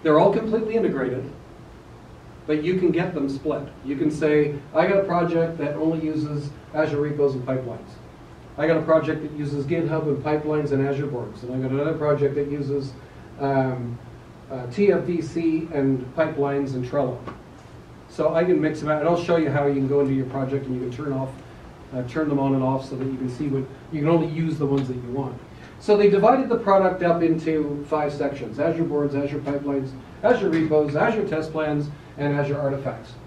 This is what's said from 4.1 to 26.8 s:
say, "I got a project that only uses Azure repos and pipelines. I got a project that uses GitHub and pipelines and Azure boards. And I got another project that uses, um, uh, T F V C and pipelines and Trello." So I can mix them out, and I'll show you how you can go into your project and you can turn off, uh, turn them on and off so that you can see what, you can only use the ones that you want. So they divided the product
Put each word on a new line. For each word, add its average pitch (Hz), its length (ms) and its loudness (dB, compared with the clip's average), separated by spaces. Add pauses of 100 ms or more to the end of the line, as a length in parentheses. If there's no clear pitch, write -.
say, 151 440 2 (200)
"I 170 120 6
got 196 120 4
a - 40 2
project 165 560 0
that 143 160 -2
only 160 300 0
uses 147 440 -4 (240)
Azure 147 260 0
repos 143 360 2
and 123 100 -6
pipelines. 131 460 -6 (680)
I 156 100 2
got 165 100 4
a - 40 2
project 156 400 2
that 147 100 -8
uses 143 340 -4
GitHub 156 420 0
and 135 160 2
pipelines 151 500 0
and 135 120 2
Azure 139 220 -2
boards. 120 360 -8
And 123 120 -8
I 131 40 -2
got 131 120 -2
another 147 220 0
project 147 420 2
that 143 140 -2
uses, 139 420 -4 (480)
um, 127 580 0 (540)
uh, 123 160 -8
T 202 240 4
F 165 120 2
V 170 180 -2
C 160 520 -2
and 135 320 2 (100)
pipelines 143 580 0
and 127 100 -4
Trello." 135 340 -2 (920)
So 160 260 0
I 170 80 4
can 170 180 4
mix 151 200 0
them 147 80 -2
out, 156 100 2
and 156 100 2
I'll 175 140 2
show 170 140 4
you 151 120 2
how 143 180 2
you 139 80 2
can 135 120 0
go 143 140 4
into 135 120 2
your 131 140 0
project 131 400 -4
and 127 80 -4
you 120 60 -4
can 120 100 -4
turn 143 220 -6
off, 131 160 -4 (680)
uh, 127 80 -2
turn 151 260 -2
them 139 100 2
on 135 140 2
and 131 100 2
off 131 240 0
so 139 80 -8
that 131 100 -6
you 131 120 -4
can 127 120 -4
see 147 180 -4
what, 135 160 0 (280)
you 151 100 -2
can 151 80 2
only 165 180 4
use 151 320 -2
the 143 60 2
ones 135 240 0
that 123 60 -4
you 120 180 -8
want. 135 220 -4 (440)
So 208 180 4
they 202 120 6
divided 220 380 6
the 233 120 2
product 190 420 4